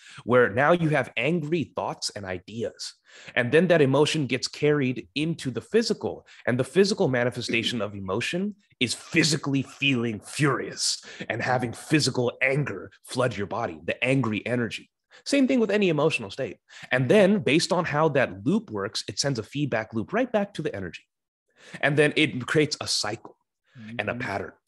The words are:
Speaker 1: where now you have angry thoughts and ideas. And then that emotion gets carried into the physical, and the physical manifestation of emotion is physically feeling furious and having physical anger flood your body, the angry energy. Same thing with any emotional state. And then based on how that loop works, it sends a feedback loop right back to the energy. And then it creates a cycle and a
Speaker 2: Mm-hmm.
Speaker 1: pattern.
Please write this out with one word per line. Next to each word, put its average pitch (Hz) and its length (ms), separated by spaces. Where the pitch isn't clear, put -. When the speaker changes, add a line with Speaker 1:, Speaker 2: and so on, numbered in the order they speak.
Speaker 1:
where 120 260
now 135 220
you 170 180
have 139 280
angry 151 580
thoughts 107 400
and 101 100
ideas. 98 680
And 120 160
then 165 160
that 165 140
emotion 143 440
gets 123 220
carried 147 640
into 151 380
the 117 100
physical, 170 640
and 123 120
the 131 40
physical 196 440
manifestation 120 720
of 104 140
emotion 117 640
is 117 160
physically 143 680
feeling 120 580
furious 113 800
and 110 100
having 123 340
physical 127 580
anger 120 480
flood 123 340
your 101 80
body, 92 380
the - 200
angry 127 440
energy. 120 420
Same 277 220
thing 262 120
with 214 100
any 202 200
emotional 143 420
state. 113 260
And 127 160
then 202 300
based 147 340
on 175 140
how 151 240
that 117 380
loop 196 240
works, 101 360
it 110 120
sends 143 180
a 107 60
feedback 117 500
loop 110 180
right 254 200
back 202 240
to 156 80
the 147 120
energy. 95 280
And 143 140
then 151 200
it 127 320
creates 151 340
a 101 60
cycle - 500
and 104 120
a 90 40
Speaker 2:
Mm-hmm. 120 80
Speaker 1:
pattern. 98 300